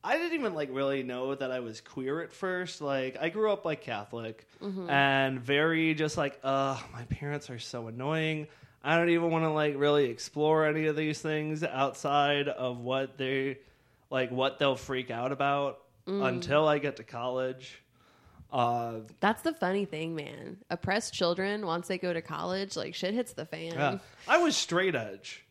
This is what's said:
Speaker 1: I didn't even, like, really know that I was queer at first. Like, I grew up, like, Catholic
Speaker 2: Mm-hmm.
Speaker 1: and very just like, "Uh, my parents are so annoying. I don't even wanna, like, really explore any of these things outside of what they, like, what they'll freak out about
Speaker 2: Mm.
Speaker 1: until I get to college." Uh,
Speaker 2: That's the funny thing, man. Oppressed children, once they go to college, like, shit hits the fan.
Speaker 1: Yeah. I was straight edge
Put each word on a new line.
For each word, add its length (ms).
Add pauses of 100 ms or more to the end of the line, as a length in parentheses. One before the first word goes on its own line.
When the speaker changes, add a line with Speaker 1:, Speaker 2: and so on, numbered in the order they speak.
Speaker 1:
I 140
didn't 220
even, 140
like, 180
really 320
know 300
that 160
I 100
was 200
queer 400
at 140
first. 480
Like, 360
I 120
grew 200
up, 140
like, 180
Catholic 640 (160)
Speaker 2:
Mm-hmm. 280
Speaker 1:
and 500
very 540
just 240
like, 240
"Uh, 340 (160)
my 120
parents 440
are 120
so 260
annoying. 640 (340)
I 160
don't 100
even 220
wanna, 240
like, 240
really 320
explore 560
any 220
of 80
these 260
things 420
outside 840
of 320
what 360
they, 420 (520)
like, 220
what 260
they'll 180
freak 360
out 200
about 460 (280)
Speaker 2:
Mm. 220
Speaker 1:
until 400
I 100
get 180
to 80
college." 800 (680)
Uh, 500 (200)
Speaker 2:
That's 220
the 100
funny 320
thing, 320
man. 400 (140)
Oppressed 420
children, 540
once 200
they 120
go 160
to 80
college, 540
like, 180
shit 180
hits 220
the 100
fan. 300
Speaker 1:
Yeah. 240 (280)
I 120
was 180
straight 380
edge 560